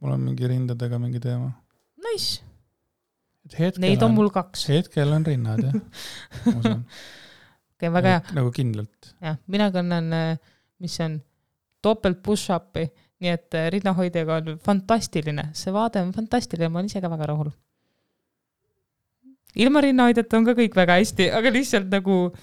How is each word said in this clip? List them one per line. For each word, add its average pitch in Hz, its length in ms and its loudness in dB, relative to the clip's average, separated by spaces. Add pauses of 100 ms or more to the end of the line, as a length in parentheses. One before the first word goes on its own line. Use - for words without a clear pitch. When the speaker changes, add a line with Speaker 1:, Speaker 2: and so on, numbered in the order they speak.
Speaker 1:
mul 135 120 -4
on 131 80 -2
mingi 127 280 -2
rindadega 120 520 -2
mingi 123 200 -4
teema. 123 280 -4 (480)
Speaker 2:
Nice. 392 460 -6 (1000)
Speaker 1:
Et 147 120 -20
hetkel 180 240 0
Speaker 2:
Neid 190 200 4
on 226 100 4
Speaker 1:
on 214 80 4
Speaker 2:
mul 208 140 4
kaks. - 360 -4
Speaker 1:
hetkel 147 440 2
on 156 120 2
rinnad, 127 400 0
jah. 139 120 0 (340)
Speaker 2:
<laughs> - 340 -14
Speaker 1:
Ma 202 140 0
usun. 123 240 0 (920)
Speaker 2:
Okei, 170 160 -4
väga 180 200 4
hea. 175 100 4
Speaker 1:
Nagu, - 160 -10
nagu 123 160 0
kindlalt. 107 560 -6 (120)
Speaker 2:
Jah, 156 180 -6 (100)
mina 202 240 2
kannan, 175 400 -2
äh, 165 400 -4 (280)
mis 175 200 -8
on 160 160 -4 (680)
topelt 202 420 0
push-up'i, 175 600 -2 (360)
nii 175 120 0
et, 170 140 -6 (100)
äh, 160 160 0
rinnahoidjaga 175 640 0
on 160 260 -6
fantastiline. 190 920 0
See 190 160 -6
vaade 220 280 0
on 180 120 -4
fantastiline, 214 560 -2
ma 170 120 -4
olen 202 80 -4
ise 196 120 -6
ka 175 100 -4
väga 156 220 -4
rahul. 151 160 -2 (2000)
Ilma 269 260 4
rinnahoidjata 240 560 4
on 226 80 6
ka 240 80 4
kõik 226 240 2
väga 175 220 6
hästi, 190 340 2
aga 233 200 4
lihtsalt 226 360 0
nagu 190 300 2 (240)